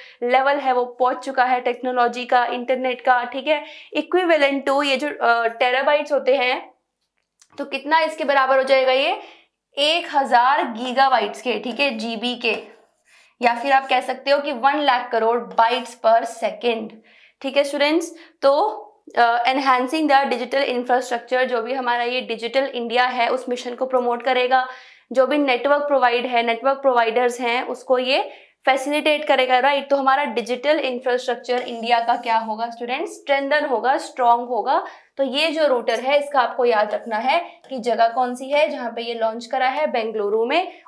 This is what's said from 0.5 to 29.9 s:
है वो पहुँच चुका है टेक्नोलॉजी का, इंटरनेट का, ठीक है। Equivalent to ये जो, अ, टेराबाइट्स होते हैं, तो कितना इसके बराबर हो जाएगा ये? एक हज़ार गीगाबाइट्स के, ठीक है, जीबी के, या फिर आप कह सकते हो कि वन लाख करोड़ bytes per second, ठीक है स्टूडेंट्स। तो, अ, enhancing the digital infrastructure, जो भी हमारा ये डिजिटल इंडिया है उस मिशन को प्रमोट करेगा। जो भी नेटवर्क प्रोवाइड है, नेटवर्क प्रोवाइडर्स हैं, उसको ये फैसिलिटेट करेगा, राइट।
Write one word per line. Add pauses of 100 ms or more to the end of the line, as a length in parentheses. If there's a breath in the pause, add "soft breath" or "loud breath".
है
वो
पहुँच
चुका
है
टेक्नोलॉजी
का,
इंटरनेट
का,
ठीक
है। (320 loud breath)
Equivalent
to
ये
जो,
अ,
टेराबाइट्स
होते
हैं, (880)
तो
कितना
इसके
बराबर
हो
जाएगा
ये? (580 loud breath)
एक
हज़ार
गीगाबाइट्स
के,
ठीक
है,
जीबी
के, (800 soft breath)
या
फिर
आप
कह
सकते
हो
कि
वन
लाख
करोड़
bytes (160)
per (200)
second, (540 soft breath)
ठीक
है
स्टूडेंट्स। (280 loud breath)
तो, (580)
अ,
enhancing
the
digital
infrastructure,
जो
भी
हमारा
ये
डिजिटल
इंडिया
है
उस
मिशन
को
प्रमोट
करेगा। (460 loud breath)
जो
भी
नेटवर्क
प्रोवाइड
है,
नेटवर्क
प्रोवाइडर्स
हैं,
उसको
ये (340 loud breath)
फैसिलिटेट
करेगा,
राइट।